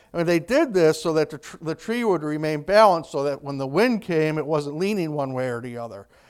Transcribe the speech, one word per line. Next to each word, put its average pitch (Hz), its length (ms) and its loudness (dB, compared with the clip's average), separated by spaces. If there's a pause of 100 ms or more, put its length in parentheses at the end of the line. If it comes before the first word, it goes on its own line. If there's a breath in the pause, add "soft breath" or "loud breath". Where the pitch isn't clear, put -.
(140 soft breath)
And 170 140 0
they 175 120 4
did 262 340 0
this 160 280 4
so 165 120 -2
that 156 180 0
the 147 80 -12
tr-, - 200 -18
the 160 140 -6
tree 240 300 -4
would 185 180 0
remain 151 400 -4
balanced, 185 500 4
so 143 120 -2
that 143 200 -4
when 143 140 -6
the 135 80 -4
wind 202 380 2
came, 156 340 0
it 147 80 -2
wasn't 147 320 -2
leaning 185 360 -2
one 139 200 -4
way 127 160 -2
or 117 120 -4
the 120 180 -10
other. 104 280 -12 (220 soft breath)